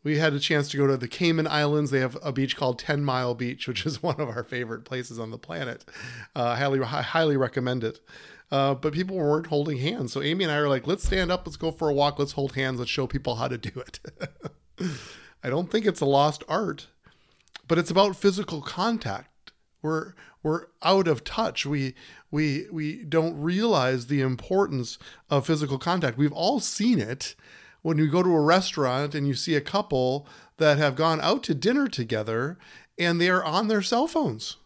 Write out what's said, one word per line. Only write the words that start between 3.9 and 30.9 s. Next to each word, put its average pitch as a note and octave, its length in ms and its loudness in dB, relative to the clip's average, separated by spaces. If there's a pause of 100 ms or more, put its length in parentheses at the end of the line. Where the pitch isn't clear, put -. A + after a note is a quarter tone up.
<laughs> - 0 -
one D#3 160 -2
of C3+ 100 -4
our A2 140 -6
favorite A2+ 400 -8
places B2 360 -10
on A2 120 -8
the G#2+ 60 -12
planet. C#3 480 -10 (500)
Uh, A#2+ 200 0
highly, C#3 240 0
hi-, B2+ 220 -2
highly D3+ 360 2
recommend B2+ 460 -2
it. - 160 -6 (520)
Uh, C#3 220 2
but D3 200 -2
people F#3 220 -4
weren't D#3+ 320 2
holding D3 300 0
hands. D3 340 -2
So C3+ 100 -4
Amy E3+ 220 0
and D#3+ 80 0
I D3 60 2
are D3 100 2
like, C3+ 200 0
"Let's G3 180 -2
stand F#3 260 2
up. F3+ 140 -2
Let's D#3 120 -12
go D#3+ 140 -2
for D#3+ 180 0
a C#3+ 40 2
walk. C#3+ 240 2
Let's C#3+ 140 -2
hold C3+ 240 -4
hands. C3 240 -2
Let's A#2+ 120 -4
show C3+ 140 -2
people B2+ 300 -4
how A#2+ 120 -2
to B2 100 -4
do - 220 -8
it." - 200 -14 (800)
<laughs> F3+ 100 -4 (540)
I B2+ 60 -4
don't E3 220 -2
think G#3+ 140 0
it's F#3 160 0
a D3+ 40 2
lost C#3+ 440 4
art, E3+ 380 -2 (800)
but D#3+ 100 4
it's C#3 140 0
about F#3+ 240 4
physical F#3 460 0
contact. F#3+ 880 -4 (300)
We're, D#3 320 -4 (300)
we're D#3 240 -2 (160)
out F#3 240 4
of C3+ 160 0
touch. - 420 -2
We, C#3 280 -2 (380)
we, D3+ 400 0
we D#3+ 340 -6
don't D#3+ 340 0
realize D3+ 680 2
the C#3+ 140 2
importance C3 760 0 (320)
of C#3 160 2
physical D3 320 0
contact. C#3+ 400 0
We've D3 160 4
all G#3+ 260 2
seen G#3 400 2
it A2+ 360 -6 (460)
when D#3+ 160 0
you D#3 100 4
go F3 160 2
to F3 120 4
a D3+ 60 4
restaurant D3 720 2
and C#3+ 120 0
you C3+ 80 0
see D#3 200 -2
a C#3+ 60 2
couple C#3+ 680 0 (300)
that D3+ 200 6
have C#3+ 180 2